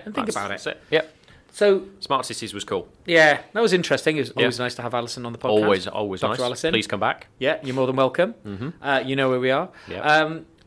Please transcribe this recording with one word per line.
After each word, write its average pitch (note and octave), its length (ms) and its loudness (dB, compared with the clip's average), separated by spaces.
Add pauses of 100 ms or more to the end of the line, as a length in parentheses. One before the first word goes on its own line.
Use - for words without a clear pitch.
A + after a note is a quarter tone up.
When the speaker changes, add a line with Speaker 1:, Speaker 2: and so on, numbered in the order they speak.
Speaker 1:
and G#3+ 100 -14
think - 140 -2
Speaker 2:
that's, - 80 -4
Speaker 1:
about G3+ 100 -4
it. - 40 -6
Speaker 2:
that's - 180 -8
it. - 120 -8 (100)
Yep. - 240 0 (360)
Speaker 1:
So G3+ 360 2 (120)
Speaker 2:
Smart C3 260 -2
cities G#2+ 300 -8
was G2 80 -8
cool. F#2 240 -4 (180)
Speaker 1:
Yeah, D#3 360 6 (120)
that G#3+ 80 -2
was G#3+ 120 4
interesting. D#3+ 440 2
It D3 40 0
was A#2+ 160 -4
Speaker 2:
Yeah. A#2+ 80 2
Speaker 1:
always A#2 160 0
nice B2 160 -4
to A#2+ 60 -12
have A#2+ 120 -6
Alison A#2+ 320 -6
on A#2 60 -8
the A#2 60 -12
podcast. G#2+ 260 4
Speaker 2:
Always, G2 240 2
always G#2 320 -4
Speaker 1:
Doctor B2+ 220 -2
Speaker 2:
nice. B2+ 40 0
Speaker 1:
Alison. B2 260 -2
Speaker 2:
Please A2 140 0
come G2 140 -4
back. A#2 260 -2 (140)
Speaker 1:
Yeah, C#3 240 0
you're B2+ 100 -6
more C3 140 0
than C3 80 -2
welcome. C3+ 380 2 (120)
Speaker 2:
Mm-hmm. G#2 220 -8 (120)
Speaker 1:
Uh, C#3 240 0
you C3+ 120 -4
know C3+ 140 2
where B2+ 100 0
we B2+ 100 0
are. D#3+ 180 0 (200)
Speaker 2:
Yep. F2+ 180 -6
Speaker 1:
Um, D#3 400 2 (200)